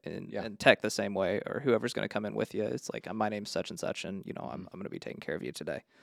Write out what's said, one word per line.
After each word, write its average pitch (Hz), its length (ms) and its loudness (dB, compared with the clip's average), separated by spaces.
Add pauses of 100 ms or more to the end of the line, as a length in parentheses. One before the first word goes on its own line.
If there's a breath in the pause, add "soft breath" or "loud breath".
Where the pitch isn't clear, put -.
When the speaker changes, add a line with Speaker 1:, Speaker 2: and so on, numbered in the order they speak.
Speaker 1:
And, - 260 -6
Speaker 2:
Yeah. 101 120 -4
Speaker 1:
and 104 140 -8
tech - 240 10
the 107 80 2
same 104 240 0
way, 95 320 4
or - 160 -2
whoever's 120 300 4
gonna 104 160 0
come 107 180 -2
in 104 80 -4
with 110 220 -2
you, 104 80 2
it's 113 300 -2
like, - 160 -8
"Uh, 92 40 -6
my 110 140 0
name's 104 240 -4
such - 200 -2
and 87 80 -8
such, - 260 -4
and, 95 200 -6
you - 80 -6
know, - 160 -6
I'm, 64 120 -6
Speaker 2:
Mm-hmm. - 100 -12
Speaker 1:
I'm 90 80 -12
gonna 95 100 -8
be - 100 -6
taking - 200 -8
care - 160 -2
of - 80 -6
you 60 80 -4
today." 76 320 -6 (200 soft breath)